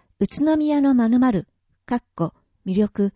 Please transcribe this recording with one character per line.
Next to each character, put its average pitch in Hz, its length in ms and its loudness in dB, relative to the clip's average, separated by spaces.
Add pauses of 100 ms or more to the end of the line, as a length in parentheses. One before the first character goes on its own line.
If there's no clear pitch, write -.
(200)
宇 202 80 0 (160)
都 311 140 2
宮 302 240 0
の 277 140 2
〇 240 240 2
〇、 247 280 0 (380)
か 247 120 -4
っ - 60 -8 (120)
こ、 - 180 -4 (320)
魅 185 100 -6
力、 202 400 -2